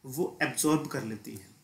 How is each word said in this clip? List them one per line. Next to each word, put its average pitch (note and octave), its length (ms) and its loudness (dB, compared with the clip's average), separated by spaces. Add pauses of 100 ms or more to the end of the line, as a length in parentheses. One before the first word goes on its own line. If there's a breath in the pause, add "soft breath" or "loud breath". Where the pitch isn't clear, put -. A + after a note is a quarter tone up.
वो C#3 360 -2
absorb D3+ 460 4
कर B2+ 160 -4
लेती A2 280 -8
हैं। - 320 -14